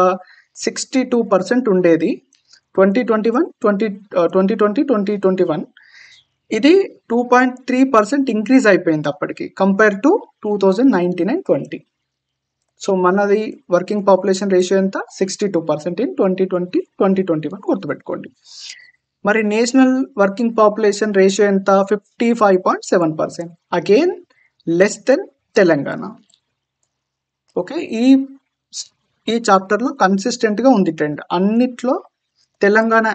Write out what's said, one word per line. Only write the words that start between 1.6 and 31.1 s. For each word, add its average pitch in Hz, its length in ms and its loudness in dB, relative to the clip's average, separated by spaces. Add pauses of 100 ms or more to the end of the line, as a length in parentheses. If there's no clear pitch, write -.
ఉండేది 165 340 2 (680)
ట్వంటీ 196 360 2
ట్వంటీ 220 260 0
వన్, 349 100 0 (160)
twenty, 208 240 0 (320)
uh, 170 140 2
twenty 196 280 0
twenty, 208 200 0 (100)
twenty 208 320 0
ట్వంటీ 185 300 0
వన్. 180 100 -6 (920)
ఇది 269 160 4 (360)
two 226 80 0 (140)
point 254 240 4 (140)
three 254 100 0 (160)
percent 269 400 2
increase 220 380 2
అయిపోయింది 156 400 0
అప్పటికి, - 340 -10 (160)
compare 196 320 2 (100)
to 302 60 6 (320)
two 208 80 -4 (140)
thousand 214 340 4
nineteen 175 360 -2
and 381 140 -6
twenty. 170 300 -4 (1040)
So - 80 -2 (140)
మనది 202 360 2 (320)
working 185 340 -2
population 190 480 2
ratio 185 280 2
ఎంత? 190 140 -4 (200)
సిక్స్టీ 190 360 -4
టూ 170 60 0 (100)
percent 180 340 -4
in 330 60 -4 (100)
twenty 190 320 0
twenty, 180 280 -4 (200)
twenty 190 300 2
ట్వంటీ 156 240 -4
వన్ - 160 -16
గుర్తుపెట్టుకోండి. 190 600 -6 (1000)
మరి 220 140 2 (120)
national 254 420 2 (260)
working 202 400 0
population 214 580 0
ratio 196 340 2
ఎంత? 196 180 0 (200)
fifty 220 380 -4 (120)
five 196 240 4
point 349 260 -2
seven 165 300 0
percent. 170 320 -8 (260)
Again 208 300 2 (720)
less 208 160 2 (140)
than 285 120 2 (380)
తెలంగాణ. 156 440 0 (1600)
ఓకే, 262 160 -10 (260)
ఈ, - 20 0 (1300)
ఈ - 20 -2 (140)
చాప్టర్‌లో 202 420 0 (120)
కన్సిస్టెంట్‌గా 214 720 0
ఉంది 170 240 0
trend. 147 200 -4 (160)